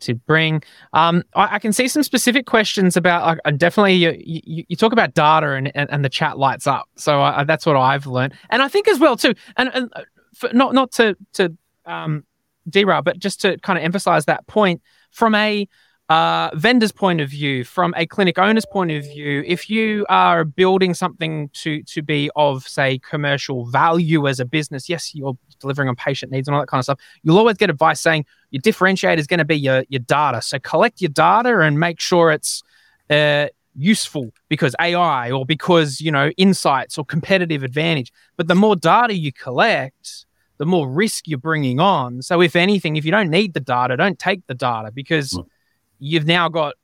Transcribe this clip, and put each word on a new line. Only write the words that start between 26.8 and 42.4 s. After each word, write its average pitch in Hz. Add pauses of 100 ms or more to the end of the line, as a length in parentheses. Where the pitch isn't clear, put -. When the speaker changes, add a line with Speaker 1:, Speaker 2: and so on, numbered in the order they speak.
Speaker 1:
stuff, 139 (220)
you'll 160
always 220
get 202
advice 156
saying 160 (260)
your 135
differentiator 185
is 151
gonna 170
be 151
your, 131
your 135
data. 139
So -
collect 190
your 165
data 202
and 147
make 170
sure 170
it's, - (480)
uh, 147 (280)
useful 143 (160)
because 143
A 175
I 143
or 135
because, 156
you 156
know, 143
insights 165
or 151
competitive 165
advantage. 143 (260)
But 165
the 175
more 202
data 202
you 156
collect, 139 (320)
the 143
more 160
risk 175
you're 147
bringing 139
on. 135
So 175